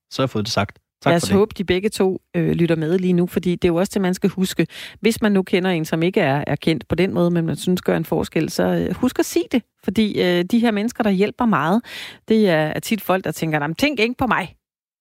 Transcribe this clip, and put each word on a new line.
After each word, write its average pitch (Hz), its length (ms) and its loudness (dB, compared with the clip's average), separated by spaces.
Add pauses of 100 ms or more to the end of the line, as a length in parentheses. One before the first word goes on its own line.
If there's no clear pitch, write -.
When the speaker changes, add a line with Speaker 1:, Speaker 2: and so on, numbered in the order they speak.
(100)
Speaker 1:
Så - 120 -4
har - 20 2
jeg 131 60 -2
fået 107 140 -2
det - 80 -6
sagt. - 260 -2 (240)
Tak - 80 2
Speaker 2:
Lad 170 60 4
os 170 60 0
Speaker 1:
for - 60 -2
det. 196 100 4
Speaker 2:
håbe, 214 200 2
de 196 60 -6
begge 185 240 0
to, 190 320 0 (160)
øh, 160 140 0
lytter 165 260 2
med 156 220 0
lige 180 140 0
nu, 175 140 2
fordi 180 240 -2
det 175 140 -2
er 180 80 2
jo 165 40 0
også 185 180 0
det, 202 80 0
man 185 120 0
skal 185 160 0
huske. 180 360 -2 (340)
Hvis 226 220 0
man 208 100 2
nu 190 100 4
kender 185 280 0
en, 160 140 0
som 160 180 -2
ikke 190 180 2
er, 143 260 2
er 147 100 -2
kendt - 320 -2
på - 60 -4
den 175 200 0
måde, 175 160 2
men 165 160 0
man 170 100 -2
synes 180 260 -2
gør 185 140 0
en 165 80 -2
forskel, 170 460 -2
så, 180 120 -2
øh, 180 320 0
husk - 240 -2
at 339 80 2
sige 349 260 -2
det. 247 100 0 (220)
Fordi, 214 380 0
øh, 175 220 2
de 233 140 0
her 233 120 2
mennesker, 214 320 -2
der 214 80 2
hjælper 202 360 0
meget, 175 340 2 (480)
det 220 200 4
er, 170 60 4
er 156 260 0
tit 214 200 -4
folk, 190 240 -2
der 156 80 -4
tænker, 156 300 -2
"Jamen, 156 120 -4
tænk 269 260 -2
ikke 233 180 0
på 262 80 0
mig." 165 280 -2 (460)